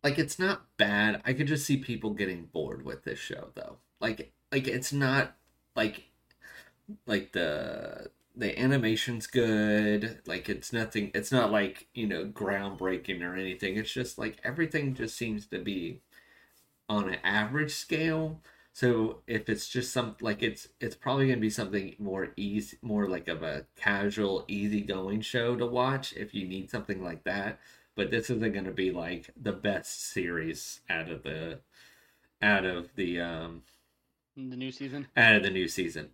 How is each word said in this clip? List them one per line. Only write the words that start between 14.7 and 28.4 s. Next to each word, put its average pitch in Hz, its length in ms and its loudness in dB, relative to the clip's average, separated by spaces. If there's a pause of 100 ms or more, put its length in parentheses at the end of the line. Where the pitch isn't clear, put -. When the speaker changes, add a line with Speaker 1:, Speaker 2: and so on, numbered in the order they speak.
Speaker 1:
just - 220 -6
seems 107 300 -4
to 95 140 -6
be 87 400 -4 (880)
on 104 200 0
an 92 140 -2
average 113 500 2
scale. 160 680 0 (320)
So 117 540 4
if 110 220 -2
it's 107 200 -2
just - 240 -4
some, 113 280 -2
like, 104 220 -2
it's, 107 240 -4 (140)
it's 117 160 -6
probably 135 320 2
gonna 120 120 4
be 107 100 4
something 98 500 -2
more 95 360 -4
easy, 101 460 -4
more, 104 240 2
like, 87 220 -2
of 80 160 -4
a 73 220 -4 (100)
casual, 101 720 2
easygoing 101 720 -2
show 120 360 0
to 120 100 0
watch 127 480 0
if 104 200 -8
you 95 140 -4
need 95 220 -8
something 101 340 -4
like 85 200 -8
that. 101 360 -4 (340)
But 98 160 0
this 113 200 0
isn't 110 240 2